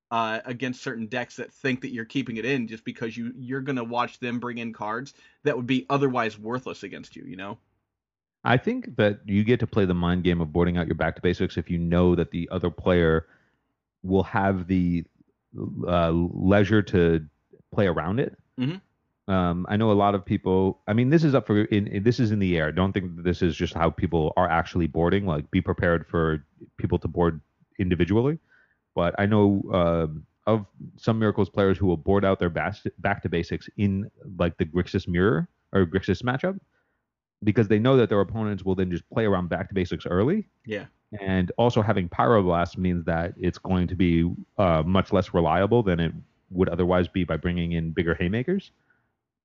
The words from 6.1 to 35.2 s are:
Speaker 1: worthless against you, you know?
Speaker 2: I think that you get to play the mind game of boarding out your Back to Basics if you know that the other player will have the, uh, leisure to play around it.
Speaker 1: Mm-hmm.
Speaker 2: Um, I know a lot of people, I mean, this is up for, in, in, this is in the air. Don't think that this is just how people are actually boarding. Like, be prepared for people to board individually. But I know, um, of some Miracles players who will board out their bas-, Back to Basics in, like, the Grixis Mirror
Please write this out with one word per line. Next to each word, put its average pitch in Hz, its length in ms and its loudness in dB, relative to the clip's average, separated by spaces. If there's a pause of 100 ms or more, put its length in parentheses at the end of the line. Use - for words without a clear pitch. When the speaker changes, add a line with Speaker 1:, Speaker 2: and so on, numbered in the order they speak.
Speaker 1:
worthless 110 440 -8
against 85 340 -14
you, - 80 -18
you 87 120 -14
know? 98 200 -12 (880)
Speaker 2:
I 123 140 4
think 226 380 -6
that 104 280 2
you 104 200 2
get 117 160 2
to 110 60 -2
play 101 200 0
the 90 80 2
mind 87 300 0
game 87 180 2
of 76 100 -6
boarding 87 240 2
out 87 100 0
your 78 80 -2
Back 80 220 -2
to - 60 -20
Basics 90 340 0
if 87 140 -6
you 87 80 -2
know 87 360 4
that 85 160 0
the 87 220 -6
other 87 180 -2
player 80 560 2 (760)
will 95 220 2
have 95 420 -2
the, 87 380 0 (840)
uh, 85 220 2
leisure 95 720 2
to 85 420 2 (480)
play 104 140 2
around 85 340 -2
it. - 160 -4 (240)
Speaker 1:
Mm-hmm. - 720 -8
Speaker 2:
Um, 87 360 0
I 104 80 -2
know 110 140 2
a 104 40 6
lot 101 200 4
of 98 100 -2
people, 95 640 0
I 104 60 0
mean, 120 160 2
this 160 160 4
is 143 100 2
up 131 120 2
for, 107 180 2
in, 104 240 0
in, 98 160 -4
this 123 160 2
is 110 100 2
in 107 80 0
the 92 180 2
air. 78 140 0
Don't 92 220 0
think 90 240 -4
that 85 60 -14
this 87 200 -2
is 82 140 0
just - 180 -4
how 82 160 2
people 82 460 -2
are 92 120 2
actually 85 380 0
boarding. 87 400 0
Like, 73 240 -4
be 92 120 2
prepared 85 440 0
for 80 380 -2 (320)
people 87 240 -2
to - 80 -6
board 82 320 0 (380)
individually. 104 600 0 (560)
But 85 240 0
I 101 80 2
know, 101 460 4
um, 82 540 0 (200)
of 107 200 0 (320)
some 110 200 0
Miracles 104 300 2
players 95 300 2
who 80 80 0
will 87 100 4
board 98 280 0
out 95 140 2
their 87 120 0
bas-, 80 360 -6 (120)
Back 98 240 -2
to 98 60 -2
Basics 85 480 -4
in, 101 320 0 (300)
like, 87 200 0
the 90 80 0
Grixis 87 420 -4
Mirror 107 400 2 (240)